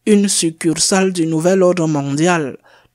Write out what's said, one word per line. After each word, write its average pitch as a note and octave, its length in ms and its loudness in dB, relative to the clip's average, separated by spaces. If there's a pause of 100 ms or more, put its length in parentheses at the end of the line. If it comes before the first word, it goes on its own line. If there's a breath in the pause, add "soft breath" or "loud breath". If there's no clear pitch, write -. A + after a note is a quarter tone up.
une G3+ 220 4
succursale F3 840 -2
du E3+ 140 -2
nouvel E3+ 360 0
ordre F3 260 2
mondial, D3 720 -2 (360 soft breath)